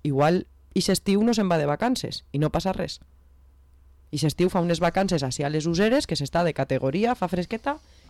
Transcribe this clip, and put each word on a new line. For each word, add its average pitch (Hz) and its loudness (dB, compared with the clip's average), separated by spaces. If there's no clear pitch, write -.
igual 147 2
ixe 190 2
estiu 196 2
no 240 2
se'n 208 0
va 175 2
de 143 0
vacances - -4
i 139 -2
no 151 2
passa 185 -2
res. - -6
Ixe 151 -2
estiu 175 0
fa 185 2
unes 170 0
vacances 170 0
ací 131 -4
a 143 -2
les 151 -2
Useres, 208 2
que 160 -4
s'està 165 0
de 160 2
categoria, 139 0
fa 185 -4
fresqueta 226 -4